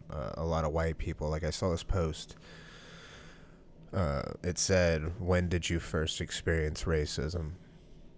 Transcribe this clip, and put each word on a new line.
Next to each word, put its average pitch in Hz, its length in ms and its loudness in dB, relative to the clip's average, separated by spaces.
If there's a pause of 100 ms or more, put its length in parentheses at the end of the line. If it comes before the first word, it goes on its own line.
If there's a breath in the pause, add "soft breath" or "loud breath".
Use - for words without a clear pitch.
(100)
uh, 62 240 -6
a 80 100 -4
lot 80 220 2
of 76 60 0
white 80 260 2
people, 78 320 -2
like, 80 120 -2
I 78 80 0
saw 92 200 0
this 82 120 0
post, - 540 0 (1600 loud breath)
uh, 73 300 2 (200)
it 87 160 -2
said, 85 600 4
"When 90 300 4
did 85 220 2
you 85 100 4
first - 400 0
experience 80 640 0
racism? 78 680 0 (640 soft breath)